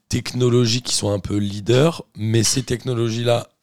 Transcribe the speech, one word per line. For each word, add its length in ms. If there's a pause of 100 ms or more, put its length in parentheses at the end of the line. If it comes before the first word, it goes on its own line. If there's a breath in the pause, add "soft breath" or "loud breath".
technologies 720
qui 140
sont 160
un 80
peu 180
leaders, 640 (120)
mais 280
ces 200
technologies-là 840 (160)